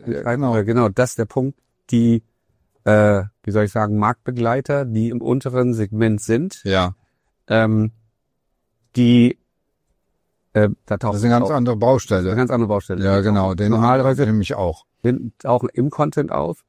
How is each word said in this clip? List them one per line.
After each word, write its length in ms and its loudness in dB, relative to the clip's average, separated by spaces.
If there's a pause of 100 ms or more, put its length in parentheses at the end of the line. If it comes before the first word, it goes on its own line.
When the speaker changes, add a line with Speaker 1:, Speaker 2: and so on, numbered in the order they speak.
Speaker 1:
ja, 160 -6
Speaker 2:
genau. 420 -2
Speaker 1:
genau, 240 0
das 220 0
ist 80 -14
der 80 -2
Punkt, 320 -4 (320)
die, 320 2 (600)
äh, 400 4 (180)
wie 80 -8
soll 140 0
ich 80 -6
sagen, 260 -2
Marktbegleiter, 880 -2
die 240 -2
im 100 -6
unteren 540 -2
Segment 480 -2
sind, 420 -2
Speaker 2:
Ja. 300 0 (540)
Speaker 1:
ähm, 420 2 (1080)
die, 400 6 (1200)
äh, 160 2 (160)
da 100 -6
tauchen 160 -4
Speaker 2:
Das 80 -4
ist 40 -2
eine 100 4
ganz 160 2
Speaker 1:
auch 40 -2
Speaker 2:
andere 220 0
Baustelle. 520 0
Speaker 1:
eine 80 -2
ganz 140 0
andere 180 0
Baustelle. 360 -4
Speaker 2:
Ja, 160 2
genau, 340 0
den 160 -2
Speaker 1:
Normalerweise 540 2
Speaker 2:
nehme 160 0
ich 140 -4
auch. 320 -4 (160)
Speaker 1:
sind, 380 -4
tauchen 320 -2
im 180 0
Content 420 -2
auf. 360 -4